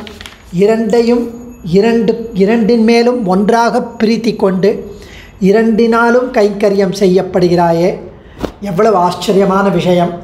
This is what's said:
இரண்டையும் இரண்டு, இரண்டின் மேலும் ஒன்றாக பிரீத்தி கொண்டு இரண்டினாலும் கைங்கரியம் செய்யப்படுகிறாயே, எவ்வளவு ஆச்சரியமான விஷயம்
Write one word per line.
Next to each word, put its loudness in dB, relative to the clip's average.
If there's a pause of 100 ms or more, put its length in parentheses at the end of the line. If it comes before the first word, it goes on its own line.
(560)
இரண்டையும் 2 (460)
இரண்டு, 2 (220)
இரண்டின் 2
மேலும் 2
ஒன்றாக 2 (140)
பிரீத்தி -2
கொண்டு 0 (720)
இரண்டினாலும் 2
கைங்கரியம் 0
செய்யப்படுகிறாயே, 2 (720)
எவ்வளவு 0
ஆச்சரியமான 0
விஷயம் 0 (100)